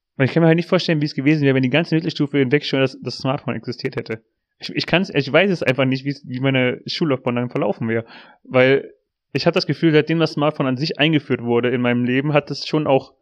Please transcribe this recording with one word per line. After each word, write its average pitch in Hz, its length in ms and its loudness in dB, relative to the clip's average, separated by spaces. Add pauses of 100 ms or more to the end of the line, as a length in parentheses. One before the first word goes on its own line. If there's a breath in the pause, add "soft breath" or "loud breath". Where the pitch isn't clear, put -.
(180)
Und 139 80 2
ich 123 60 -2
kann 160 120 2
mir 165 40 6
halt 165 100 4
nicht 170 120 -6
vorstellen, 165 320 0
wie 151 40 -2
es 147 100 -8
gewesen 147 280 2
wäre, 135 120 4
wenn 131 80 2
die 127 80 0
ganze 160 240 0
Mittelstufe 151 420 -2
hinweg 139 280 2
schon 135 160 -2
das, 131 200 0
das 127 160 -10
Smartphone 131 380 -4
existiert 123 400 -8
hätte. 113 260 -8 (380)
Ich, - 160 -14
ich 120 100 -4
kann's, 185 240 0
ich 131 240 -2
weiß 185 160 4
es 175 140 -2
einfach 131 220 2
nicht, 131 200 -2
wie's, 139 220 -6
wie 127 120 -8
meine 127 460 0
Schullaufbahn 127 500 -2
dann 123 140 -2
verlaufen 117 400 -4
wäre. 113 160 -2 (380 loud breath)
Weil 131 480 4 (420)
ich - 140 -4
hab 165 80 2
das 185 100 -2
Gefühl, 160 260 0
seitdem 151 280 2
das 160 140 0
Smartphone 147 340 0
an 127 100 0
sich 156 220 -4
eingeführt 143 420 0
wurde 120 300 0
in 127 100 -2
meinem 120 240 0
Leben, 139 280 -2
hat 147 180 0
es - 160 -10
schon 156 180 -2
auch, 139 360 0